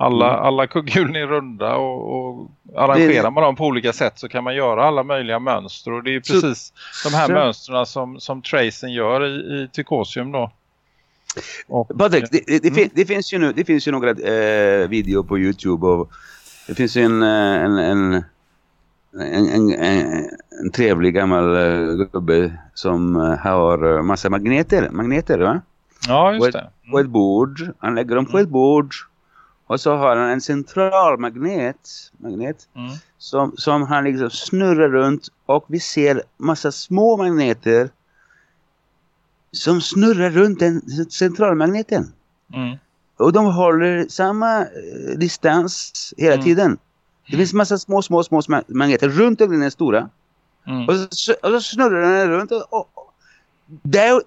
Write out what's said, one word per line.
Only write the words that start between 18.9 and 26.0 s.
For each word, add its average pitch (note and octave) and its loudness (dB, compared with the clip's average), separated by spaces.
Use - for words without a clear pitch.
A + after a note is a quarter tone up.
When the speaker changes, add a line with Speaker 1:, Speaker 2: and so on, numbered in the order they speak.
Speaker 2:
en, G2 2
en, D#2+ -2
en F2+ -4
trevlig F2+ 2
gammal, F2+ 2
eh, E2+ 0
gubbe E2+ 2
som, F2 -2
eh, E2 0
har, E2+ 2
eh, D#2 -2
massa F#2+ -2
magneter, C3 0
magneter, B2 -2
va? A2+ 0